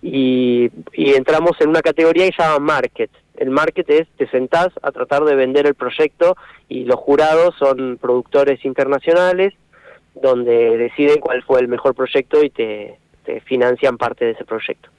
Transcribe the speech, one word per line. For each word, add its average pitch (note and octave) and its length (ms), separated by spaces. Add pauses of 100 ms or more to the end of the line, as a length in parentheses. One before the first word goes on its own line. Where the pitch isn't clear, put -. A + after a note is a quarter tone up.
Y, B2+ 680 (240)
y C#3 220
entramos D#3+ 440
en D#3 100
una D#3+ 120
categoría E3 480
que F3 60
se - 80
llama D#3 160
Market. C3+ 500 (280)
El C3+ 120
Market D#3 400
es, D#3 180 (100)
te B2+ 120
sentás E3 400 (120)
a C#3 100
tratar C#3 340
de D3 100
vender C3+ 300
el C#3+ 100
proyecto, D#3 640 (320)
y B2+ 160
los B2 120
jurados D#3 600
son C3 420
productores C3 640
internacionales, E3+ 880 (600)
donde A#2+ 640
deciden C#3+ 420
cuál B2 240
fue C3 160
el B2+ 80
mejor B2+ 260
proyecto C3+ 480
y D3 80
te, G#2+ 460 (300)
te A2+ 160
financian B2 560
parte A#2 260
de A#2 80
ese A2+ 140
proyecto. - 540